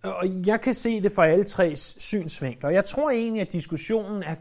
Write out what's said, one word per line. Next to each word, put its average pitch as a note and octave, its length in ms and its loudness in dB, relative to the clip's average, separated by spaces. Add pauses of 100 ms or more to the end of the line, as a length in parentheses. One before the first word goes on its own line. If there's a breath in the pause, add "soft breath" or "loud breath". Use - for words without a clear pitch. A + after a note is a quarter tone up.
Og F#3 420 -2
jeg A3 160 2
kan B3+ 120 0
se A3+ 280 0
det G3 100 4
fra F3+ 160 6
alle F3 160 6
tre F3 320 2
synsvinkler. D3 920 -6
Jeg F#3+ 160 4
tror D4 240 -2
egentlig, A3+ 320 0
at F#3 100 -4
diskussionen F#3+ 720 -4
er D#3+ 180 -6